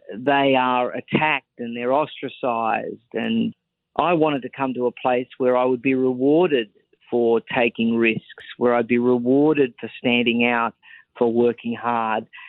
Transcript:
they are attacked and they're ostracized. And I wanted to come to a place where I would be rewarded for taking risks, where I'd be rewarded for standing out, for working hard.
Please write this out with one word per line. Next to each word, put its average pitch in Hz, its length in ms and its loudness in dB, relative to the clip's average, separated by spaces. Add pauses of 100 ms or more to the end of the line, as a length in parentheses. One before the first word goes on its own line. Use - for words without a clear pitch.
(160)
they 139 380 2
are 127 380 0
attacked 147 640 -4
and 117 180 -10
they're 123 160 -2
ostracized. 117 1080 -4 (120)
And 113 420 -2 (420)
I 160 180 0
wanted 151 280 0
to 127 60 -12
come 135 260 -6
to 123 120 -4
a 117 60 0
place 127 360 -2 (100)
where 127 180 2
I 123 80 2
would 127 180 0
be 135 120 0
rewarded 131 760 2 (400)
for 117 300 2 (140)
taking 117 420 0
risks, 113 480 -2 (120)
where 120 180 0
I'd 120 140 0
be 120 100 2
rewarded 127 800 2
for - 200 -12
standing 120 460 2
out, 117 300 0 (440)
for 120 140 2
working 117 420 0
hard. 113 520 -4 (220)